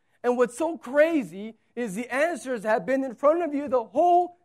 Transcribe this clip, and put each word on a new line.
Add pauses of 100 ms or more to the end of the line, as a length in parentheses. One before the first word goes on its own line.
(240)
And
what's
so
crazy (180)
is
the
answers
have
been
in
front
of
you
the
whole